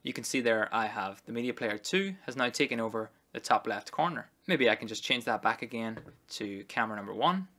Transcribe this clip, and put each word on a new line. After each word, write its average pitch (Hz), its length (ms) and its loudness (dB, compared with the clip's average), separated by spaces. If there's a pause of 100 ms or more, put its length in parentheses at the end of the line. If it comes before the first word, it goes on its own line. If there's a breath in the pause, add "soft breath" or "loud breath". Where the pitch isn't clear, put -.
you 131 120 -6
can 123 100 -6
see - 160 0
there 113 320 4
I 113 140 2
have 101 400 -4
the - 80 -8
media 120 200 -2
player 107 240 -2
two 190 380 -2 (100)
has 123 100 -6
now 123 140 2
taken 123 300 0
over 110 300 -2 (240 soft breath)
the 120 60 -6
top - 280 2
left 107 240 -4
corner. 151 380 -2 (180)
Maybe 135 220 6
I 107 60 6
can 113 120 -8
just 107 160 -6
change 123 220 0
that 110 160 0
back 113 200 2
again 113 360 -6 (340)
to 101 360 -6
camera 110 280 0
number 101 180 -8
one. 175 340 2 (100)